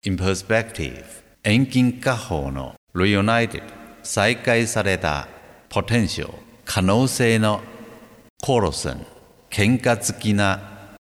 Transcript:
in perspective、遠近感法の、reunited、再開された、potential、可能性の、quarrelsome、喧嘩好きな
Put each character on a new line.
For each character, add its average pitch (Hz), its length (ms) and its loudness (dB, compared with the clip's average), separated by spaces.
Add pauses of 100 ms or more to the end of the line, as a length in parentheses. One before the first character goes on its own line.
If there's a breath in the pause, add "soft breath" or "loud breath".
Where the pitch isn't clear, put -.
in 95 120 -2
perspective、 92 880 -4 (400)
遠 113 220 4
近 127 340 2
感 131 160 0
法 73 340 -4
の、 65 260 -8 (180)
reunited、 104 680 2 (400)
再 113 360 0
開 117 280 2
さ 107 160 -2
れ 95 140 2
た、 73 320 -2 (400)
potential、 104 640 -2 (320)
可 - 160 -2
能 104 260 4
性 117 320 2
の、 107 220 2 (800)
quarrelsome、 85 640 0 (460)
喧 110 280 2
嘩 120 200 2
好 - 200 -4
き 107 140 0
な - 720 -2